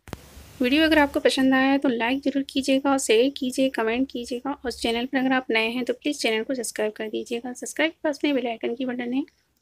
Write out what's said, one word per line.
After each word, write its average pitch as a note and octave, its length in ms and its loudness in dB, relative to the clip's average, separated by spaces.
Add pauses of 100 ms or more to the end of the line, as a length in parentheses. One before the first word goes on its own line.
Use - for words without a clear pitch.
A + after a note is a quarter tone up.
(600)
वीडियो C4+ 240 4
अगर D#4 160 6
आपको C#4+ 200 2
पसंद C4 340 4
आया C4 140 4
है C#4 100 4
तो C#4 120 2
like A#3+ 320 -2
ज़रूर C#4 240 0
कीजिएगा C4+ 460 0
और C4+ 80 4
share A#3+ 380 4
कीजिए, C4 340 0
comment A#3+ 400 -2
कीजिएगा। B3 440 -8
और A#3+ 160 -8
चैनल A#3 340 -2
पर C4+ 120 -4
अगर C4 160 2
आप C4 180 0
नए A3 180 2
हैं A#3+ 160 -4
तो B3 80 -2
please D4 260 -4
channel A3 240 0
को C4+ 120 -4
सब्सक्राइब G#3+ 380 -4
कर A3 160 -10
दीजिएगा। A#3 440 -8
सब्सक्राइब D4 380 -2
के - 120 -20
पास D4 200 -2
में D4 120 2
bell B3 120 -2
icon A#3 280 -4
की C4 100 -4
बटन B3 280 -6
है, C#4 100 0 (380)